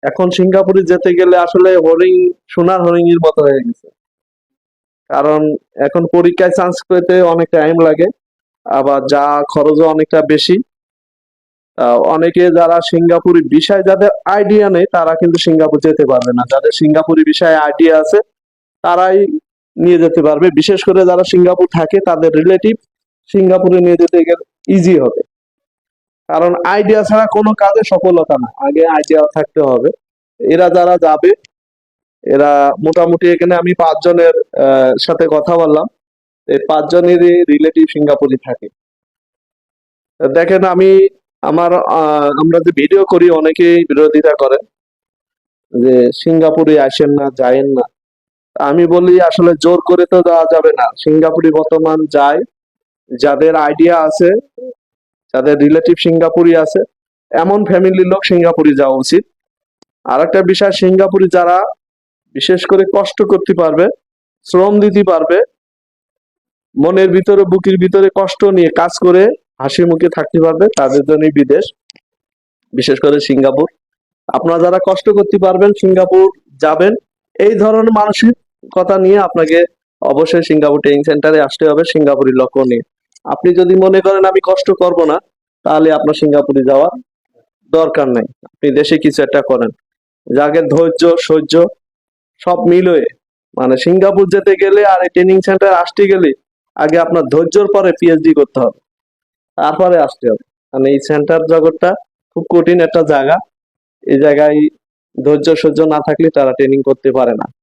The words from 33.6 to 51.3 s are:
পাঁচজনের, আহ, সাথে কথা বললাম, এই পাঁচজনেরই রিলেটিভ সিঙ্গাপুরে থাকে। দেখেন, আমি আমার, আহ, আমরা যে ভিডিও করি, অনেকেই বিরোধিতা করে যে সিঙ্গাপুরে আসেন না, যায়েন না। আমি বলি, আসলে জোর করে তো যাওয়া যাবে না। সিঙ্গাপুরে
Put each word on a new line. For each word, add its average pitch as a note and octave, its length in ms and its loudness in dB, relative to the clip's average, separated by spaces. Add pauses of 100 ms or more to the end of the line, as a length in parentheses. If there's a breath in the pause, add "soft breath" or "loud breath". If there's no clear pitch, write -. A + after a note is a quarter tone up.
পাঁচজনের, E3 920 0
আহ, C3+ 360 2
সাথে E3 320 -2
কথা D#3 260 -2
বললাম, D#3+ 300 0 (600)
এই C#3 100 -2 (120)
পাঁচজনেরই F3 720 2
রিলেটিভ D#3+ 480 2
সিঙ্গাপুরে C#3+ 560 -2
থাকে। B2+ 220 -12 (1700)
দেখেন, F3 300 0
আমি F#3+ 440 2 (340)
আমার, - 320 -2
আহ, D3+ 520 -2
আমরা D#3 340 0
যে E3 160 0
ভিডিও F#3 300 2
করি, F3 240 2
অনেকেই E3 480 2
বিরোধিতা D3+ 520 2 (100)
করে C3+ 180 0 (1200)
যে B2 340 2
সিঙ্গাপুরে D#3+ 640 0
আসেন C#3 300 0
না, C#3+ 280 -2
যায়েন C3 280 0
না। C3+ 220 -2 (720)
আমি D3+ 280 -2
বলি, F3+ 340 4
আসলে E3+ 300 0 (100)
জোর F3 240 2
করে F3 200 0
তো F3+ 160 0
যাওয়া E3+ 220 2 (100)
যাবে D#3+ 160 2
না। - 140 0 (140)
সিঙ্গাপুরে D#3+ 540 0